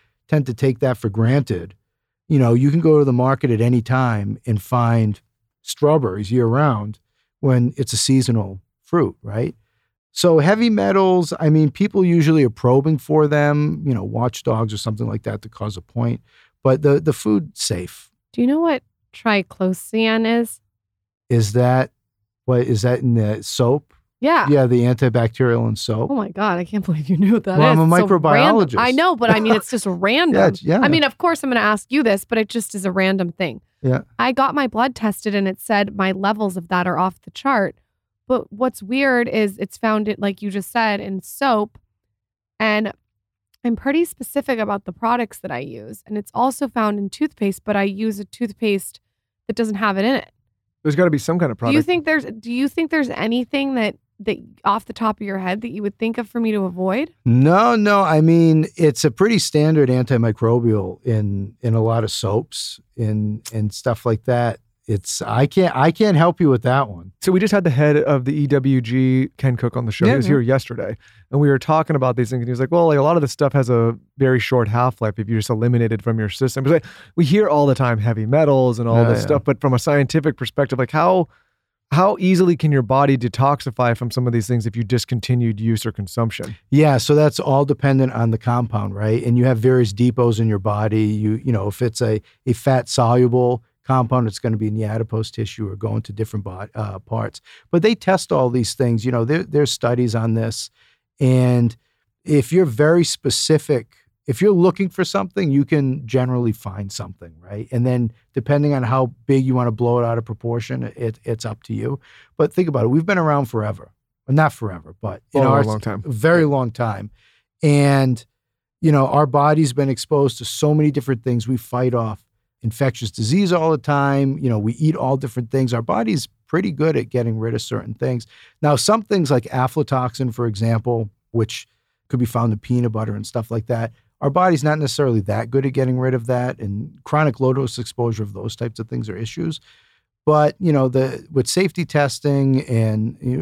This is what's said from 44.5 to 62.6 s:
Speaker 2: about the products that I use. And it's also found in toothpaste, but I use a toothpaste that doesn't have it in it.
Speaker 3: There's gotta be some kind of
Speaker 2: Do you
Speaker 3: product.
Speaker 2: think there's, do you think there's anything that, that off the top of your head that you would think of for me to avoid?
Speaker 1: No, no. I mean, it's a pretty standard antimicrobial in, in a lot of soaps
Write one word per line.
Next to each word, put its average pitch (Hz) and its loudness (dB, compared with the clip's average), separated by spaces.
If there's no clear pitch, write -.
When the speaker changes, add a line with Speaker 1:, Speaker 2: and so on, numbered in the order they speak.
Speaker 2:
about 208 -4
the 185 -10
products 233 -4
that - -10
I 120 -8
use. 117 -14
And 214 -8
it's 208 -10
also 262 -2
found 214 -2
in 202 -6
toothpaste, 208 -4
but 208 -2
I 196 0
use 202 -4
a 202 -12
toothpaste 208 -6
that 214 -6
doesn't 220 -2
have 196 -2
it 196 0
in 262 2
it. - -6
Speaker 3:
There's 151 0
gotta 175 4
be 147 2
some 165 -2
kind 151 0
of 101 -10
Speaker 2:
Do 117 -4
you - 2
Speaker 3:
product. 294 2
Speaker 2:
think 349 -2
there's, 311 0
do 226 -12
you 262 -2
think 330 -4
there's 294 -2
anything 247 -4
that, 226 -2
that 208 -4
off 208 0
the - -14
top 220 -4
of 208 -10
your 196 -4
head 185 -4
that 233 -8
you 208 -8
would 202 -6
think 226 -2
of 226 -4
for 240 -6
me 220 0
to 202 0
avoid? 190 -2
Speaker 1:
No, 165 6
no. 208 4
I 160 4
mean, 160 6
it's 156 2
a 156 4
pretty 208 2
standard 151 2
antimicrobial 117 0
in, 104 -2
in 113 0
a 113 2
lot 113 0
of 107 -4
soaps - -6